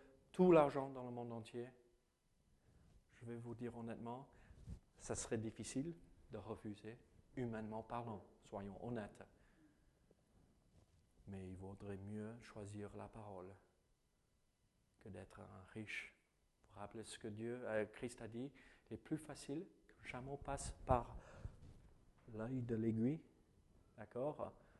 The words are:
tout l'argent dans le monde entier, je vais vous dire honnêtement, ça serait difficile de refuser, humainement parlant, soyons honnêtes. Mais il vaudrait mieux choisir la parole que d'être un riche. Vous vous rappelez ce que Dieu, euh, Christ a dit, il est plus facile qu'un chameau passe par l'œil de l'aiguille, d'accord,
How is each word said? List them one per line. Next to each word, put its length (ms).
tout 200
l'argent 380
dans 140
le 60
monde 220
entier, 360
je 120
vais 100
vous 180
dire 220
honnêtement, 500
ça 160
serait 240
difficile 560
de 80
refuser, 580
humainement 460
parlant, 420
soyons 380
honnêtes. 380
Mais 220
il 80
vaudrait 420
mieux 440
choisir 540
la 120
parole 440
que 80
d'être 320
un 240
riche. 400
Vous 120
vous 60
rappelez 240
ce 140
que 100
Dieu, 360
euh, 220
Christ 360
a 60
dit, 220
il 60
est 40
plus 200
facile 480
qu'un 160
chameau 340
passe 340
par 300
l'œil 280
de 140
l'aiguille, 440
d'accord, 560